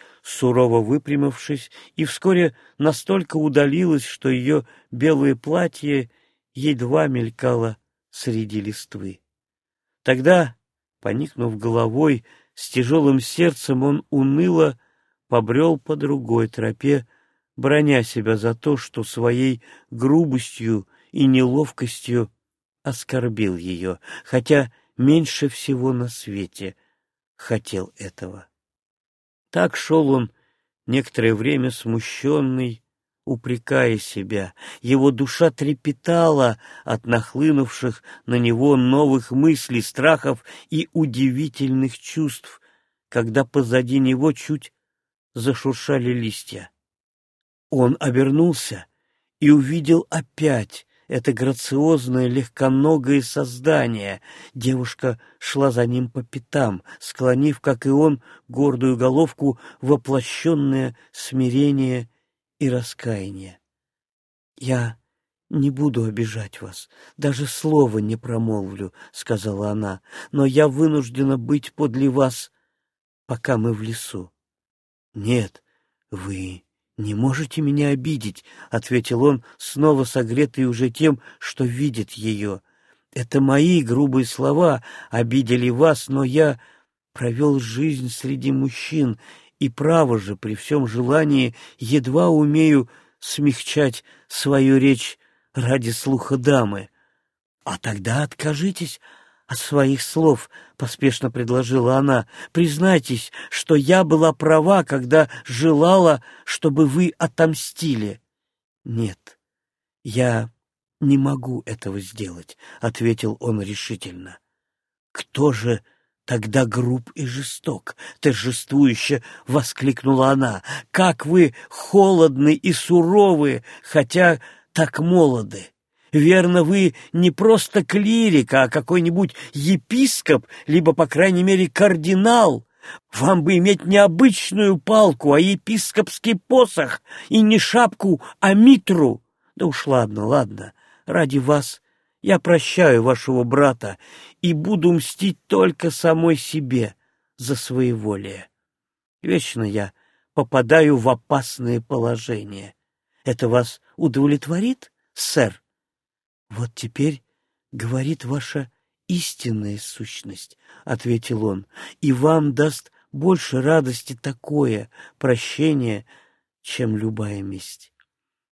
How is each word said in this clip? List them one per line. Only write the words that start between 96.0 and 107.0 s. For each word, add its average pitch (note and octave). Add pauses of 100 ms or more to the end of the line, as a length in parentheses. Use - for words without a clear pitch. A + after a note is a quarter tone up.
дамы». A#2 (760)
«А -
тогда A2+
откажитесь D3+ (460)
от B2
своих C#3
слов», — D#3+ (260)
поспешно C3
предложила B2
она. C3+ (240)
«Признайтесь, D#3+ (200)
что -
я D#3+
была D#3+
права, D#3
когда C#3 (140)
желала, D#3 (200)
чтобы D3+
вы D#3+